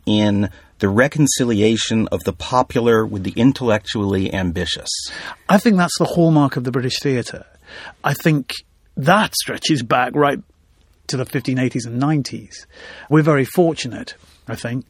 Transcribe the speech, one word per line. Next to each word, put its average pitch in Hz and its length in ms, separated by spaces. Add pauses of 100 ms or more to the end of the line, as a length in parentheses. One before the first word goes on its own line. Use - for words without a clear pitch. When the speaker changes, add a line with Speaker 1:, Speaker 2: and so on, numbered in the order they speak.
Speaker 1:
in 104 440 (300)
the 101 80
reconciliation 113 1200
of 98 140
the 98 100
popular 117 720
with 101 180
the 98 120
intellectually 107 960
ambitious. 87 560 (600)
Speaker 2:
I 196 80
think 202 200
that's 180 220
the 165 60
hallmark 156 520
of 123 60
the 127 80
British 127 300
theatre. 131 440 (580)
I 143 100
think 151 400 (440)
that 180 380
stretches - 480
back 123 320
right 143 240 (680)
to 139 100
the 127 80
fifteen 131 340
eighties 123 260
and 117 140
nineties. 135 640 (440)
We're 151 140
very 143 220
fortunate, 151 680 (320)
I 120 80
think, 123 340